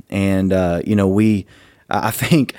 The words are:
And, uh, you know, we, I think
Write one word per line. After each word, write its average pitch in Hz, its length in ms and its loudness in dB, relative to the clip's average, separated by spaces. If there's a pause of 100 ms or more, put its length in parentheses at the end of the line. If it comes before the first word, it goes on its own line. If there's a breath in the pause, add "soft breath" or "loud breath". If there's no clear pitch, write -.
(100)
And, 95 420 0
uh, 90 320 0
you 107 120 0
know, 98 100 2
we, 104 400 2 (480 soft breath)
I 107 160 -2
think 135 480 0